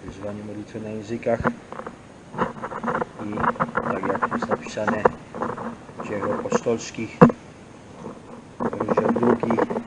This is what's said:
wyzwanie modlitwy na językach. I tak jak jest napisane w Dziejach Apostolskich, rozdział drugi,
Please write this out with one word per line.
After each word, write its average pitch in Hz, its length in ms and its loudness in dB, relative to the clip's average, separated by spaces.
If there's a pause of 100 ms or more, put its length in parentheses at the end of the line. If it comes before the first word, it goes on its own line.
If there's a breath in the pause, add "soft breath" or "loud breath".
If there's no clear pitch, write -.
wyzwanie 104 380 -8
modlitwy 104 380 -8
na 107 80 -8
językach. 113 500 0 (1900)
I 208 80 -4 (400)
tak 240 340 -2
jak 247 240 0
jest - 180 -2
napisane 107 540 0 (920)
w - 100 -8
Dziejach 104 240 0
Apostolskich, - 880 -2 (1400)
rozdział - 520 2
drugi, 117 480 6 (280)